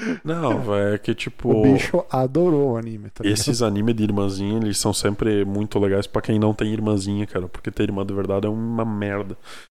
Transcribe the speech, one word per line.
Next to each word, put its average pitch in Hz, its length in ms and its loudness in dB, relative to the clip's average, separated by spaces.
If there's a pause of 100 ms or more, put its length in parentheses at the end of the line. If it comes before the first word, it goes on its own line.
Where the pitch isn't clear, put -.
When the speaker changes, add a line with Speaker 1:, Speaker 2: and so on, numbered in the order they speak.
(240)
Speaker 1:
Não, 156 380 -2
velho, 101 340 0
é - 40 -2
que, 113 160 -2
tipo, - 340 -6
Speaker 2:
O 110 140 4
bicho 139 480 4
adorou 139 640 2
o 113 40 -2
anime, 110 320 -8
tá - 140 -12
ligado? 104 160 2
Speaker 1:
esses 120 240 0
anime 107 300 4
de 110 100 2
irmãzinha, 101 540 0
eles 107 200 0
são 104 160 0
sempre 104 500 2
muito 104 360 -2
legais 98 260 2
pra - 160 -2
quem 110 160 0
não 107 160 4
tem 107 180 -2
irmãzinha, 104 540 0
cara. 92 220 -6
Porque - 240 -8
ter 107 120 -2
irmã 98 220 -2
de 98 80 -6
verdade 98 320 0
é 107 40 0
uma 113 360 -2
merda. 101 500 -2 (440)